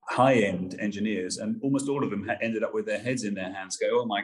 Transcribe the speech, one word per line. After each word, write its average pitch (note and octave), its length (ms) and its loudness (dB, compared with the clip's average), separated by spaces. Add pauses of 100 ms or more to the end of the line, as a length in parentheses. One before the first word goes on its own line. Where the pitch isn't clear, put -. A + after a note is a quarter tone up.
high-end G2+ 680 4
engineers, G2+ 580 -2
and A2 240 -4
almost C#3 280 0
all C#3 140 0
of D3 60 -2
them G#2 180 -4
ha-, A2 140 -2
ended A2+ 220 0
up G#2+ 100 -2
with G#2+ 120 0
their G#2 140 -2
heads B2 240 -2
in G2+ 120 -2
their F#2+ 180 -6
hands F#2+ 240 -8
going, G#2+ 160 0
"Oh A#2+ 120 4
my G#2 180 0